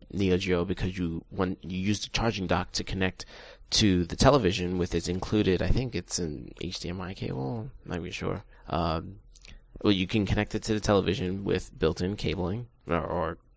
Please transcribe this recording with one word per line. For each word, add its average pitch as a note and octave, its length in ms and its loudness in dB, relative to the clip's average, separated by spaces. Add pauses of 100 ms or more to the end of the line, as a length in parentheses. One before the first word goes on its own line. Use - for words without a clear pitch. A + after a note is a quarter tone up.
(120)
Neo F#2 260 2
Geo F2+ 280 0
because F#2+ 320 -2
you, E2 320 -2
when F#2 320 -2
you F2+ 160 -6
use G2+ 240 0
the - 80 -8
charging G2+ 380 -2
dock F2+ 260 0
to - 100 -4
connect F#2 420 -2 (440)
to F#2 360 6
the E2+ 100 -6
television F#2 640 4
with F2 160 0
its E2+ 120 -2
included, F#2 540 2
I F#2 80 4
think A#2+ 260 2
it's - 240 -4
an C#2+ 400 -6
H - 200 -8
D E2 100 -6
M F#2 100 -6
I F2+ 140 -8
cable, B2 560 -6 (160)
not F2 140 -4
even F2 120 -8
sure. F#2+ 320 -4 (280)
Um, E2+ 440 -2 (640)
well, G#2 120 6
you F#2 120 2
can G#2 220 2
connect - 260 0
it G#2+ 100 -2
to A2 120 0
the G#2+ 40 0
television F#2+ 640 2
with F#2+ 360 -2
built-in F2+ 380 0
cabling, F2+ 500 -4 (200)
or, E2 120 2
or E2 380 -2 (200)